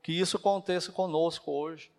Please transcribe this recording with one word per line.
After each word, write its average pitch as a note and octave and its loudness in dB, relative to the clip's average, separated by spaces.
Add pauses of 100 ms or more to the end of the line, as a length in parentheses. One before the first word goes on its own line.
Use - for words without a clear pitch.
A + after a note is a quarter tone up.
Que - -6
isso F3+ 2
aconteça F#3 0
conosco E3 0
hoje. D3+ -6